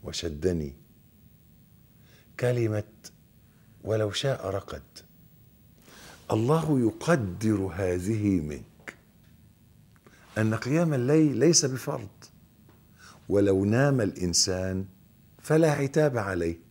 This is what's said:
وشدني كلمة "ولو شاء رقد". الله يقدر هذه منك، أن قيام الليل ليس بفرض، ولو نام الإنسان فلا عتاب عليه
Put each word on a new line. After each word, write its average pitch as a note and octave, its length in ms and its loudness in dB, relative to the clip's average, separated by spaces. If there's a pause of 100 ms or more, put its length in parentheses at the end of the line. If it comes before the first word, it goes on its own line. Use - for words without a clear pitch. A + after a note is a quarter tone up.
وشدني D#2+ 720 -4 (1600)
كلمة A#2 440 0 (1000)
"ولو G#2+ 260 0
شاء C3 360 -4
رقد". F#2+ 360 -8 (1500)
الله C#3+ 500 2
يقدر G#2+ 960 0
هذه F#2+ 640 0
منك، D2 560 -12 (1400)
أن A2 160 2
قيام D#3 400 0
الليل C#3 420 4
ليس D3+ 280 4
بفرض، B2+ 440 -6 (1200)
ولو G2 360 4
نام B2+ 360 2
الإنسان F#2 840 -2 (520)
فلا D#3 340 2
عتاب C#3+ 460 0
عليه F2 400 -2 (120)